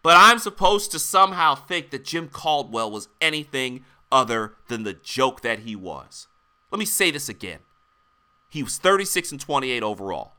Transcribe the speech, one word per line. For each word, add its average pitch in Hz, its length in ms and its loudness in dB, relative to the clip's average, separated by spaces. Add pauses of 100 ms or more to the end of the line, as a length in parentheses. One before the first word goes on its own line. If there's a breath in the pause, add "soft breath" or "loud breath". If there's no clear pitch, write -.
But 170 160 6
I'm 226 220 10
supposed 202 520 0
to 156 80 -6
somehow 180 560 2
think 151 360 -8
that 135 140 -12
Jim 165 240 -8
Caldwell 113 640 -4
was 104 180 -12 (100)
anything 139 640 -4 (280 soft breath)
other 113 440 0 (120)
than 113 160 -6
the 101 100 -6
joke 131 480 -4
that 113 180 -4
he 110 160 -12
was. 85 520 -16 (440)
Let 202 80 -8
me 208 60 -2
say 175 260 0
this 143 180 -10
again. 90 300 -14 (880)
He 147 140 -8
was - 140 -8
thirty-six 196 540 0
and 135 80 -14
twenty-eight 131 440 -2
overall. 98 560 -6